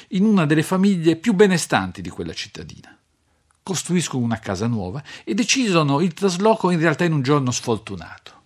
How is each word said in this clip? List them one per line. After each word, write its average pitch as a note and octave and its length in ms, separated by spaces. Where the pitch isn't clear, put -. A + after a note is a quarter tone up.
in F#3+ 160
una G3+ 200
delle D#3 180
famiglie F3+ 520
più A3+ 160
benestanti D#3+ 720
di F2 80
quella E2+ 240
cittadina. - 600
Costruiscono D#3+ 640
una A2+ 140
casa G2+ 280
nuova A2 340
e - 100
decidono F3+ 680
il F#3 120
trasloco G3 560
in F3+ 100
realtà D#3+ 260
in E3 80
un D3 80
giorno C3 300
sfortunato, - 840